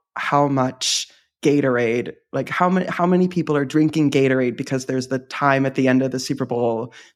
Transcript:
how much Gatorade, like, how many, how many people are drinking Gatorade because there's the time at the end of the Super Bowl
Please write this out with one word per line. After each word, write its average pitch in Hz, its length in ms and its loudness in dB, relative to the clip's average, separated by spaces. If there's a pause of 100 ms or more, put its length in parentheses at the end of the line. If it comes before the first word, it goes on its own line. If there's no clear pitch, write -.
(160)
how 143 300 2
much 131 640 -2 (320)
Gatorade, 123 760 0 (180)
like, 135 160 -4
how - 200 0
many, 180 180 0
how - 200 -2
many 180 220 4
people 151 280 -2
are 143 80 0
drinking 151 460 2
Gatorade 131 460 2
because 131 300 -6
there's 131 200 -4
the 131 140 -4
time 135 460 0
at 135 100 -4
the 131 100 2
end 127 160 4
of 131 80 -2
the 131 80 -6
Super 127 260 -6
Bowl 120 480 -4 (240)